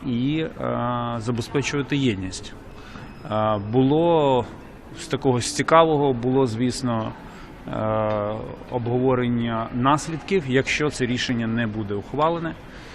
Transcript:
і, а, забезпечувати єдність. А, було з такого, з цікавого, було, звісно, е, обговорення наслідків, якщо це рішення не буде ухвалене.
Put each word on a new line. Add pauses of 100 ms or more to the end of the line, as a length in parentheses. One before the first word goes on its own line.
і, (160)
а,
забезпечувати
єдність. (760)
А,
було (540)
з
такого,
з
цікавого,
було,
звісно, (560)
е, (360)
обговорення
наслідків,
якщо
це
рішення
не
буде
ухвалене. (400)